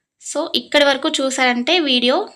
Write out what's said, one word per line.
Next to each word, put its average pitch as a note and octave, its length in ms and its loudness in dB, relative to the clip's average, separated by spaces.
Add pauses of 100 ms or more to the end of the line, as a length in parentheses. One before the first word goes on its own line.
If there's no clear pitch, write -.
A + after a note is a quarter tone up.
(220)
So - 180 -8 (140)
ఇక్కడి C#4+ 300 2
వరకు C#4 320 0
చూసారంటే C4 640 0
వీడియో B3+ 340 2 (200)